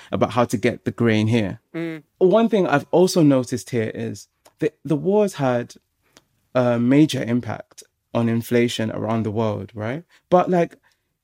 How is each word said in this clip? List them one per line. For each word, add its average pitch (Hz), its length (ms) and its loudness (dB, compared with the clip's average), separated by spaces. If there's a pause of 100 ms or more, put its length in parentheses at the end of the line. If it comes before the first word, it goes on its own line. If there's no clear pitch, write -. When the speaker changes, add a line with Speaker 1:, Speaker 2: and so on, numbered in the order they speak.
(120)
Speaker 1:
about 107 220 -2
how 120 100 2
to 117 140 -2
get 113 260 -2
the - 80 -4
grain 110 360 2
here. 110 340 -2 (120)
Speaker 2:
Mm. 160 300 -10 (140)
Speaker 1:
One 214 320 4
thing 196 180 2
I've 143 240 0
also 180 320 4
noticed 131 460 0
here 110 260 -4
is 113 320 -10 (320)
that - 240 -4
the 147 140 -2
war's 196 380 0
had 123 400 -2 (800)
a 123 240 2
major 139 460 2
impact 117 580 -6 (320)
on 117 140 0
inflation 117 640 0
around 107 320 -4
the 110 80 -4
world, 104 420 -4
right? 117 300 -8 (260)
But, 180 200 4
like, 170 260 0 (480)